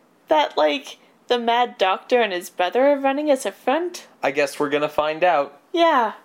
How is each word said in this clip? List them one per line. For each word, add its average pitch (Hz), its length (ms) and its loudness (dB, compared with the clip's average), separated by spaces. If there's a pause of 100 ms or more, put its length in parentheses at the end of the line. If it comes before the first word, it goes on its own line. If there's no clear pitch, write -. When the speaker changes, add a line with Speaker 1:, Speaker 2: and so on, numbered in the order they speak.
(280)
Speaker 1:
that, 302 280 0
like, 294 420 -2 (300)
the 240 100 0
Mad 233 400 0
Doctor 208 420 0
and 214 120 0
his 180 180 -8
brother 208 380 0
are 285 100 2
running 277 320 0
as 262 160 0
a 196 60 -4
front. 339 540 -4 (160)
Speaker 2:
I 139 100 0
guess 143 260 -2
we're 147 120 -2
gonna 147 180 -2
find 156 360 -2
out. 156 360 0 (120)
Speaker 1:
Yeah. 302 420 2 (100)